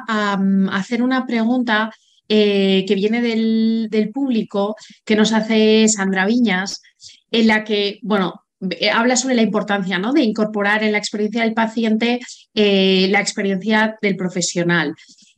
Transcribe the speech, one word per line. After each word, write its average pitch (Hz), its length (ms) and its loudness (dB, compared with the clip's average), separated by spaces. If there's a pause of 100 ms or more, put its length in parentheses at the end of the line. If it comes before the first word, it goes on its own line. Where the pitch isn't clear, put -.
am, 196 600 0
hacer 226 340 -4
una 254 240 0
pregunta, 226 640 0 (380)
eh, 196 580 2
que 202 80 0
viene 208 260 0
del, 226 720 0
del 214 200 0
público, 214 680 -4 (280)
que 214 120 0
nos 214 160 2
hace 220 560 4
Sandra 190 380 0
Viñas, 202 540 0 (520)
en 226 160 4
la 262 160 2
que, 202 380 -2
bueno, 196 400 -2 (280)
eh, - 180 -2
habla 240 280 2
sobre 262 180 -2
la 226 80 2
importancia, 196 560 -2
¿no? 214 140 -2
de 302 100 2
incorporar 214 640 0
en 214 80 0
la 208 60 -2
experiencia 214 440 -4
del 220 120 0
paciente, 226 680 0 (340)
eh, 190 560 4
la 202 80 2
experiencia 208 840 -2
del 202 140 -2
profesional. 170 800 -2 (440)